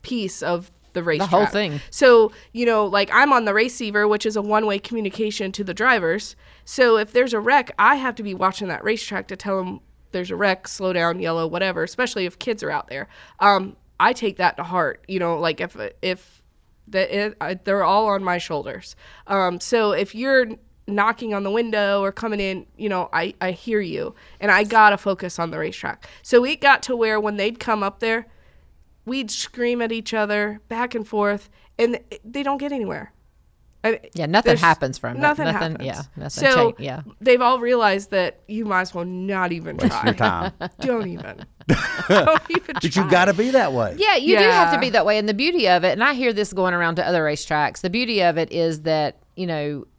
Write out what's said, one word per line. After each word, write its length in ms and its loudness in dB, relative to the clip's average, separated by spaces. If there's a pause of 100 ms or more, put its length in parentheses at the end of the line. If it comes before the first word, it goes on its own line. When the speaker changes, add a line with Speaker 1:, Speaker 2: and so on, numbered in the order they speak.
Speaker 1:
piece 400 -6
of 280 -4 (220)
the 100 -4
racetrack. 280 0
Speaker 2:
The 60 4
whole 100 6
thing. 340 -2 (100)
Speaker 1:
So, 420 6 (200)
you 140 0
know, 180 2
like, 300 0
I'm 180 6
on 140 4
the 80 0
receiver, 520 0
which 200 0
is 100 -2
a 60 -2
one-way 360 0
communication 760 -6
to 120 -6
the 100 -8
drivers. 640 0 (300)
So 320 4
if 140 -2
there's 200 2
a 80 -2
wreck, 380 2
I 160 6
have 220 -4
to 60 -12
be 120 -8
watching 340 -2
that 160 -8
racetrack 440 -4
to 80 -10
tell 240 -4
'em 200 -8 (300)
there's 200 -8
a 60 -6
wreck, 300 -2
slow 280 -4
down, 260 0
yellow, 260 -2
whatever, 360 -2
especially 420 -4
if 140 -8
kids 240 -6
are 80 -6
out 180 -6
there. 200 -12 (320)
Um, 360 4 (240)
I 140 4
take 240 -6
that 180 2
to 60 -8
heart, 440 -2
you 120 -6
know, 200 -2
like, 220 -2
if, 160 -8 (240)
if 420 -8 (460)
the, 260 -2 (120)
it, 160 -8
I, 200 -6
they're 220 0
all 220 4
on 180 -2
my 140 0
shoulders. 580 -10 (300)
Um, 340 0
so 320 2
if 220 -2
you're 320 2 (400)
knocking 480 -2
on 80 -2
the 80 -4
window 520 0
or 80 0
coming 300 -6
in, 240 -4 (140)
you 100 -4
know, 240 -4
I, 300 -2
I 80 -2
hear 320 -4
you, 320 -8 (260)
and 100 0
I 140 6
gotta 320 6
focus 420 -4
on 120 -4
the 80 -8
racetrack. 500 -8 (140)
So 240 6
it 160 -4
got 220 6
to 120 -4
where 240 2
when 160 -4
they'd 240 -2
come 220 -2
up 180 -6
there, 280 -2 (760)
we'd 260 -6
scream 520 -4
at 100 -2
each 220 -6
other 560 -2
back 240 -4
and 120 -6
forth, 440 -2 (280)
and 220 0 (100)
th-, 140 -18
they 180 -8
don't 160 -2
get 140 -6
anywhere. 400 -8 (720)
I, 160 0 (120)
Speaker 2:
Yeah, 140 -4
nothing 240 4
Speaker 1:
there's 100 4
Speaker 2:
happens 380 2
from 180 -8
it. 40 -6
Speaker 1:
Nothing 240 2
Speaker 2:
Nothing, 320 -2
Speaker 1:
happens. 100 -10
Speaker 2:
yeah, 160 -8 (140)
nothing 340 0
Speaker 1:
So 220 4
Speaker 2:
cha-, 100 -14
yeah. 200 -8 (180)
Speaker 1:
they've 200 4
all 200 4
realized 500 2
that 380 -2
you 160 -6
might 160 0
as 120 -6
well 120 -6
not 480 -4
even 240 -8
Speaker 3:
Waste 160 0
Speaker 1:
try. 140 -4
Speaker 3:
your 80 2
time. 380 -2 (140)
Speaker 1:
<laughs> 140 -14
Don't 260 -2
even. 400 -12 (220)
Speaker 3:
<laughs> 400 -2
Speaker 1:
Don't 420 4
even 240 -4
Speaker 3:
But 100 -2
you 60 0
Speaker 1:
try. 180 0
Speaker 3:
gotta 260 4
be 160 0
that 220 2
way. 240 -2
Speaker 2:
Yeah, 200 2
you 200 4
do 60 6
have 280 6
to 60 2
Speaker 1:
Yeah. 40 0
Speaker 2:
be 100 -2
that 160 4
way. 100 4
And 120 0
the 40 0
beauty 360 0
of 160 4
it, 80 4
and 100 0
I 120 2
hear 180 0
this 200 -4
going 220 0
around 220 0
to 100 -2
other 160 0
racetracks, 580 -2
the 100 -4
beauty 300 -2
of 160 2
it 140 -2
is 320 -2
that, 360 -2 (180)
you 100 -6
know 380 -6 (140)